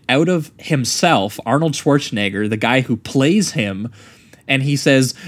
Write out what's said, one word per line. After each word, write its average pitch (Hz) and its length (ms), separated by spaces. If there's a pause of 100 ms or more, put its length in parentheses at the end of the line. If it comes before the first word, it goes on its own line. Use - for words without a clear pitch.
out 147 200
of 175 300
himself, 131 880
Arnold 147 280
Schwarzenegger, 107 760
the 110 60
guy 120 240
who 123 160
plays 156 560
him, 104 380 (580)
and 135 160
he 143 120
says, 135 380 (140)